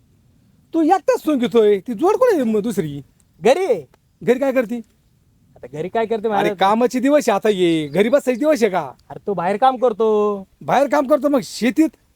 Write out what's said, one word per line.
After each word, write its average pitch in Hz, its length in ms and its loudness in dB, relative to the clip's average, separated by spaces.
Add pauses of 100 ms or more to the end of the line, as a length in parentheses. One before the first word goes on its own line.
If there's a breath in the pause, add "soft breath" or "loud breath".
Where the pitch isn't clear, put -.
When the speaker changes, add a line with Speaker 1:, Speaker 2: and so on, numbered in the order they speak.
(720)
Speaker 1:
तू 330 80 0
एकटाच 370 420 0
सोंगितोय, 220 560 2
ती 240 140 -10
जोड 330 220 0
कोण 494 180 2
आहे 285 100 0
मग 214 180 0
दुसरी? 156 400 -6 (420)
Speaker 2:
घरी 277 220 2
आहे. 240 240 -2 (340)
Speaker 1:
घरी 240 160 0
काय 269 120 -2
करते? 240 260 -2 (760)
Speaker 2:
आता - 180 -20
घरी 160 160 -8
काय 226 160 -2
करते 214 220 -4
Speaker 1:
अरे 214 80 -2
Speaker 2:
माझ्या? 202 200 0
Speaker 1:
कामाचे 220 440 0
दिवस 277 300 2
आहे 202 60 2
आता, 214 140 0
ये 170 380 0
घरी 185 220 0
बसायचे 254 300 0
दिवस 294 240 2
आहे 196 80 2
का? 156 200 -4 (180)
Speaker 2:
अरे 143 180 -14
तो 202 60 -2
बाहेर 180 240 -2
काम 262 200 2
करतो. 208 680 0 (180)
Speaker 1:
बाहेर 214 260 0
काम 277 200 0
करतो, 285 200 0
मग 285 160 0
शेतीत? 247 460 -2 (260)